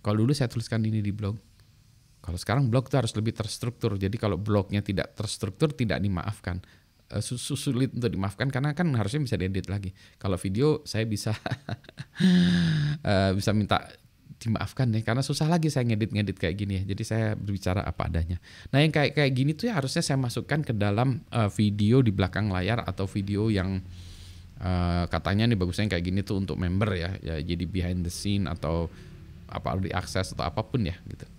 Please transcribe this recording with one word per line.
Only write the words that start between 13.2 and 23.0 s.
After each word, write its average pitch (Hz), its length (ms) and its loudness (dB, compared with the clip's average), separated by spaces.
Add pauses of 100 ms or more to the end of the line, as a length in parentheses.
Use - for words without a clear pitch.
bisa 101 160 2
minta 104 360 2 (520)
dimaafkan 117 480 0
ya, 110 160 2
karena 117 160 0
susah 151 320 0
lagi 160 160 2
saya 135 160 0
ngedit-ngedit 104 560 0
kayak 90 160 0
gini 101 240 -2
ya. 98 160 -2
Jadi - 80 -4
saya 110 220 0 (100)
berbicara 98 480 -2
apa - 240 -2
adanya. 82 320 0 (320)
Nah, 135 80 4
yang 156 120 4
kayak, 147 200 2
kayak 143 240 2
gini 139 160 2
tuh 190 160 -2
ya 226 80 0
harusnya 135 240 0
saya 147 160 0
masukkan 135 480 0
ke - 80 -2
dalam, 107 560 2
eh, 107 240 2
video 107 480 6
di 123 80 6
belakang 98 400 0
layar 95 400 0
atau 95 160 -2